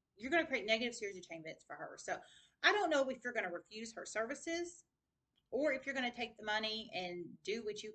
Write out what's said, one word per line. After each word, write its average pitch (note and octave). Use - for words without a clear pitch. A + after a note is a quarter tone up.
you're B3
gonna E4
create A3
negative A3+
series G3
of F3+
chain E3
events D#3
for D3
her. D3+
So -
I F4
don't G4
know C4+
if B3+
you're A#3+
gonna F#3+
refuse G#3+
her -
services E4
or C#4
if C4
you're C#4
gonna B3
take A#3
the G#3+
money G#3+
and F3
do A3+
what G#3
you G#3+